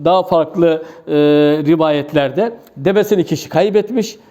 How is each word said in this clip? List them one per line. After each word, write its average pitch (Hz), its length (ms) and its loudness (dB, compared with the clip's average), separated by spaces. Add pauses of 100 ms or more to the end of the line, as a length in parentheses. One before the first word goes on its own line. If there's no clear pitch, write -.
daha 180 180 2
farklı, 165 600 0 (260)
e, 156 60 -2 (520)
rivayetlerde 151 840 0 (240)
devesini 196 480 0
kişi - 240 -6
kaybetmiş. 208 680 -2 (140)